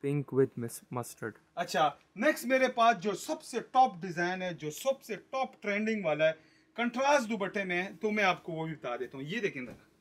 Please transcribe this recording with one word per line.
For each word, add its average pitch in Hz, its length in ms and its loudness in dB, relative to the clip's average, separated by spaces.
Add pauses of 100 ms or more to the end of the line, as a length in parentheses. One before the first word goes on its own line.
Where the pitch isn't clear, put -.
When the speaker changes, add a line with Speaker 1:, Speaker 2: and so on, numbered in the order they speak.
Speaker 1:
Pink 143 280 -2
with 131 260 4
mis-, 117 260 -8 (100)
mustard। 117 440 -8 (180)
Speaker 2:
अच्छा, 170 420 2 (180)
next 254 300 0
मेरे 262 240 4
पास 233 260 6
जो 190 180 -2
सबसे 254 460 -6 (120)
top 190 300 4
design 180 400 -2
है, 180 120 -4
जो 151 160 -8
सबसे 262 460 -4 (160)
top 262 300 -2
trending 214 420 -2
वाला 156 220 4
है 160 60 4 (440)
contrast 247 520 2
दुपट्टे 196 360 -2
में, 185 320 -2
तो 214 140 -2
मैं 214 140 2
आपको 180 280 2
वो 160 140 -4
भी 160 80 -6
बता 123 220 -6
देता 127 220 -8
हूँ। 139 80 -8
ये 196 140 -6
देखें 143 240 -4
जरा। 107 220 -16 (140)